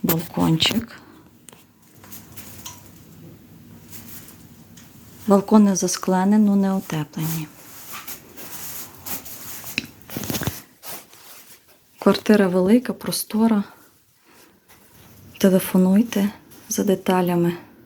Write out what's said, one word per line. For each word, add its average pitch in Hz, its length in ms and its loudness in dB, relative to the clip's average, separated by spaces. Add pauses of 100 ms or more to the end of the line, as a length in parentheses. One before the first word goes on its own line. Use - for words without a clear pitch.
балкончик. 170 960 0 (4000)
Балкони 202 500 6
засклений, 185 600 0
ну, 202 180 4
не 196 160 2
утеплені. 160 720 -6 (4000)
Квартира 202 500 4
велика, 190 440 2
простора. 214 720 0 (1700)
Телефонуйте 196 920 4 (380)
за - 160 -2
деталями. 180 720 2 (300)